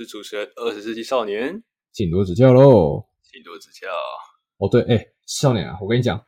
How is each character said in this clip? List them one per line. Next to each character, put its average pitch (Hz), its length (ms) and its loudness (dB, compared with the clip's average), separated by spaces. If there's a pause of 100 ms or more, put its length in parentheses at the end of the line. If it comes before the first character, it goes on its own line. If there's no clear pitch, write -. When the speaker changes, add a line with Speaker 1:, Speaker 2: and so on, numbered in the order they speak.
Speaker 1:
是 113 40 -16
主 107 160 -16
持 107 120 -14
人 104 220 -8
二 117 160 -6
十 104 80 -12
世 110 140 -10
纪 113 80 -10
少 117 240 -4
年。 127 360 -6 (300)
Speaker 2:
请 92 180 -4
多 95 140 0
指 90 100 -4
教 127 200 6
喽。 110 500 6 (180)
Speaker 1:
请 - 200 -20
多 85 160 -20
指 - 120 -20
教。 - 160 -18 (720)
Speaker 2:
哦， - 100 -4
对， 120 180 2
哎， 117 220 -2 (200)
少 - 260 -2
年 98 160 -4
啊， 78 140 -12
我 95 40 -10
跟 117 120 0
你 127 40 0
讲， 110 260 -4